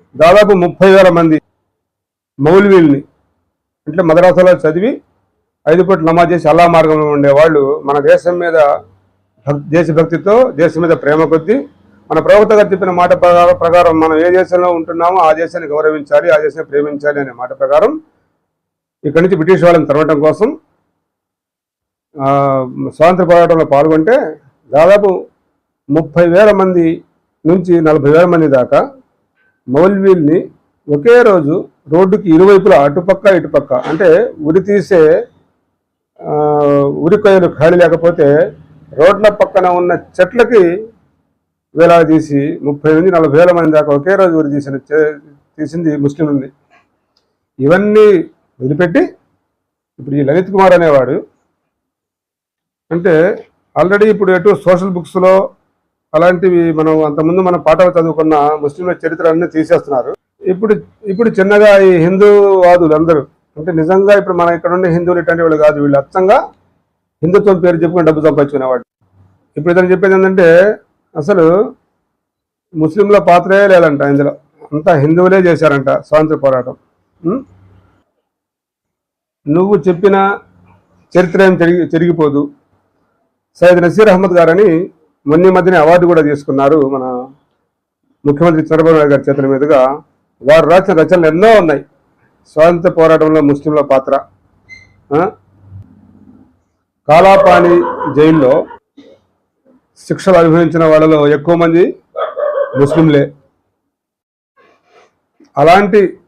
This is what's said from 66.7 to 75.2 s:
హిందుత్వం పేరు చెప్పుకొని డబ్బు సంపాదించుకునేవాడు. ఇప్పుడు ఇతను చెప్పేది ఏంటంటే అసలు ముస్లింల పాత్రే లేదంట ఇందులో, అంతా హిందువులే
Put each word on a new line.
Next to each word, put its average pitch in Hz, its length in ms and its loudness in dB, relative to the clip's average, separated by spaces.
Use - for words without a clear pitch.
హిందుత్వం 185 360 2
పేరు 170 180 0
చెప్పుకొని 165 300 -2
డబ్బు 156 140 0
సంపాదించుకునేవాడు. 143 640 -2
ఇప్పుడు 160 160 -2
ఇతను 180 180 0
చెప్పేది 190 220 0
ఏంటంటే 190 640 2
అసలు 170 580 0
ముస్లింల 196 420 0
పాత్రే 180 500 2
లేదంట 170 340 2
ఇందులో, 143 300 -2
అంతా 156 200 -2
హిందువులే 165 440 2